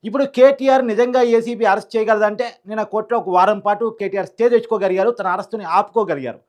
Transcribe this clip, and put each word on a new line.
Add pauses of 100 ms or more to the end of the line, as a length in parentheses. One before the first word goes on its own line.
ఇప్పుడు (120)
కేటీఆర్
నిజంగా
ఏసీబీ
అరెస్ట్
చేయగలదంటే, (220)
నిన్న
కోర్టులో
ఒక
వారం
పాటు
కేటీఆర్
స్టే
తెచ్చుకోగలిగారు,
తన
అరెస్టుని
ఆపుకోగలిగారు.